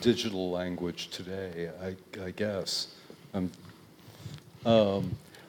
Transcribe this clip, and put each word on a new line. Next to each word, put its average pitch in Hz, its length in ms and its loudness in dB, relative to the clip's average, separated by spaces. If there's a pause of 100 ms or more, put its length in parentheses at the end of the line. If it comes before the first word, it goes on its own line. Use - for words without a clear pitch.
digital 101 480 4
language 87 580 -2
today, 90 640 -6 (120)
I, 95 140 -4 (260)
I 92 100 -4
guess. 101 640 -2 (380)
Um, 92 180 0 (1160)
um, 98 500 6 (320)